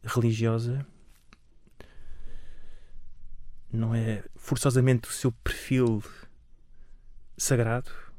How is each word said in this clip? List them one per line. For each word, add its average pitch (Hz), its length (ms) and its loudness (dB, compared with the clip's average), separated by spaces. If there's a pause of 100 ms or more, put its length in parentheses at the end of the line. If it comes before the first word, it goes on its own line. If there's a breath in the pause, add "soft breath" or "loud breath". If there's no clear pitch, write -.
religiosa 113 800 2 (2750 soft breath)
não 113 220 0
é 113 300 0 (120)
forçosamente 127 760 4
o - 20 -6
seu - 200 0
perfil 117 720 2 (1400)
sagrado 120 540 2 (260)